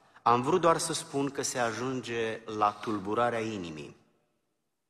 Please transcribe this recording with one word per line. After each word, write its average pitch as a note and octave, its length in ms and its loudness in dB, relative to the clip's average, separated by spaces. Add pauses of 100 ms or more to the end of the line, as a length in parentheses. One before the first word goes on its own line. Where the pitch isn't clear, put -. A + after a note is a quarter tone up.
(220)
am A#2+ 200 6
vrut D#3+ 200 2
doar E3 160 6
să D#3 160 -2
spun C#3 360 -2
că C#3 120 -6
se B2+ 180 -2
ajunge A#2 840 -2
la G#2+ 260 2
tulburarea A2 680 0
inimii, F2 560 -6 (960)